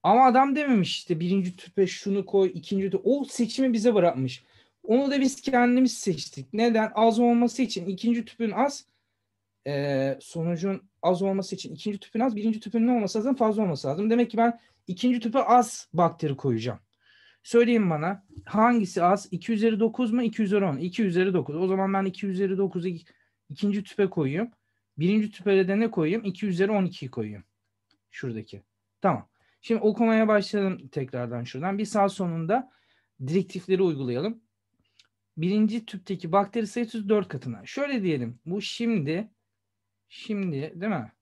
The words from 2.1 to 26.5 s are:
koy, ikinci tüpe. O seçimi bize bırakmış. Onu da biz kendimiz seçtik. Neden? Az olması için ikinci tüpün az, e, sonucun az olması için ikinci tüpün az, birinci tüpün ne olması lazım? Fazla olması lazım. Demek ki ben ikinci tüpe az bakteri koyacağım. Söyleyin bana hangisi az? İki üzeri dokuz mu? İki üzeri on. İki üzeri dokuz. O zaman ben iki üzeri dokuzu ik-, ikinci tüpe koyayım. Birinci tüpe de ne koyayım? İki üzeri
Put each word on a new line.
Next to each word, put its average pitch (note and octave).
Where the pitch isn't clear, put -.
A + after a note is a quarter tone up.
koy, G3
ikinci F#3+
tüpe. F#3+
O C4+
seçimi B3
bize A3+
bırakmış. C3
Onu C4
da C#4+
biz C4
kendimiz B3
seçtik. -
Neden? A3
Az A3
olması A#3+
için F#3
ikinci A3+
tüpün A3+
az, C4+
e, C#3
sonucun F3
az F3
olması G3
için -
ikinci G3+
tüpün -
az, A#3+
birinci G#3+
tüpün A3+
ne B3+
olması A3
lazım? B3
Fazla G#3+
olması D3
lazım. F#3
Demek A#3
ki G#3
ben A#3
ikinci B3
tüpe A#3
az -
bakteri D#3+
koyacağım. A#2
Söyleyin A#3
bana E3
hangisi G#3+
az? G3
İki F#3
üzeri A3
dokuz A3+
mu? A#3+
İki A3+
üzeri G3
on. C#3+
İki F3+
üzeri F#3
dokuz. D3
O F3+
zaman F#3+
ben G3
iki F#3+
üzeri F#3+
dokuzu F#3
ik-, E3+
ikinci G3+
tüpe G3
koyayım. F3
Birinci G#3
tüpe F#3+
de G3
ne A3+
koyayım? F#3+
İki F#3+
üzeri F#3+